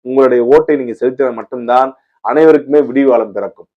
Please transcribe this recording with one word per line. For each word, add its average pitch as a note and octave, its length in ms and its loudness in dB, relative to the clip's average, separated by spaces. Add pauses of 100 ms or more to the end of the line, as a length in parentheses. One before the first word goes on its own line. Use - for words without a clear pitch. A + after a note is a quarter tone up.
உங்களுடைய B2+ 440 0
ஓட்டை D3+ 320 2
நீங்க B2 160 -8
செலுத்தினால் B2+ 420 -4
மட்டும்தான் B2 600 -4 (240)
அனைவருக்குமே D3 600 2
விடிவு C3+ 300 0
காலம் A2 220 0
பிறக்கும். G2 340 -12 (100)